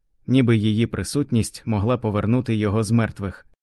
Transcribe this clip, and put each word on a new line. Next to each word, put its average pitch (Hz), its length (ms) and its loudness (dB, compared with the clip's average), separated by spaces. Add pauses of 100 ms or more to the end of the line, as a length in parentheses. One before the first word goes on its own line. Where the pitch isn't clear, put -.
(260)
ніби 123 300 4
її 107 300 2
присутність 110 800 -4
могла 113 320 0
повернути 110 580 0
його 107 260 0
з 101 80 -4
мертвих, 104 560 -2 (160)